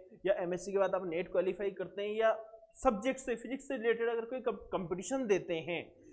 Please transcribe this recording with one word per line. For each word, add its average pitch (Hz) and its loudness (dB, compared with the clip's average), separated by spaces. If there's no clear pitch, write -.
या 185 8
एमएससी 180 -2
के 190 2
बाद 190 4
आप 190 0
net 180 -2
qualify 190 2
करते 185 -6
हैं, 208 -2
या 220 6
सब्जेक्ट 254 2
से, 240 -2
physics 247 -8
से 269 -2
related 226 2
अगर 226 -2
कोई 254 -6
कम-, 220 -6
competition 185 -2
देते 175 2
हैं, 160 -4